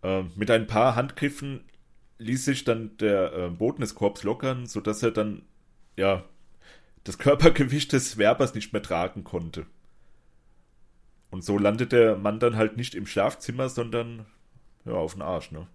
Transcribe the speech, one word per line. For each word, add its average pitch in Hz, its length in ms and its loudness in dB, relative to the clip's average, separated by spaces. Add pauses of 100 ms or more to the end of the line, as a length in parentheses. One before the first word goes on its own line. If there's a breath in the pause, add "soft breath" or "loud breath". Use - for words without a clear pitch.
Ähm, 95 320 -2
mit 104 160 -2
ein 113 160 4
paar 113 280 4
Handgriffen 139 680 -4 (540)
ließ 123 260 -4
sich 131 180 0
dann 113 340 -2
der, 101 360 2
äh, 90 160 -4
Boden 107 320 -2
des 110 140 -4
Korbs - 280 0
lockern, 123 420 -2
sodass 107 380 -4
er 117 80 2
dann, 107 300 -2 (560)
ja, 95 260 0 (800 soft breath)
das - 140 -10
Körpergewicht 143 760 4
des 127 260 0
Werbers 120 360 4
nicht - 180 -10
mehr 104 120 -2
tragen 90 420 -4
konnte. 82 400 -10 (1700)
Und 92 120 -10
so 101 140 0
landet 107 340 2
der 113 260 8
Mann 104 220 -2
dann 120 160 2
halt 110 220 0
nicht 120 180 -6
im 104 120 -8
Schlafzimmer, 127 600 -2
sondern, 117 560 -6 (600)
ja, 113 80 -8
auf 82 200 -4
den 95 80 -12
Arsch, 80 300 -6
ne? 78 240 -14